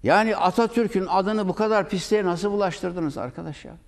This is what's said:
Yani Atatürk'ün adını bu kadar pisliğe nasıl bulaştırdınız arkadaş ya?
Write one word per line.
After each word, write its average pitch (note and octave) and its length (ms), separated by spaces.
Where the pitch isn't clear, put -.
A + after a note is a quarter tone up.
Yani G3+ 340
Atatürk'ün G3+ 680
adını G3 420
bu F3 60
kadar G#3+ 340
pisliğe G3+ 360
nasıl F3+ 280
bulaştırdınız F3+ 680
arkadaş D3+ 460
ya? - 120